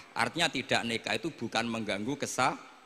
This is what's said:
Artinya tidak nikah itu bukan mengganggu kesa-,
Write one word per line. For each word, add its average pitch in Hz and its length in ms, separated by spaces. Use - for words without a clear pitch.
Artinya 123 320
tidak 123 400
nikah 113 320
itu 160 160
bukan 113 320
mengganggu 110 560
kesa-, 131 320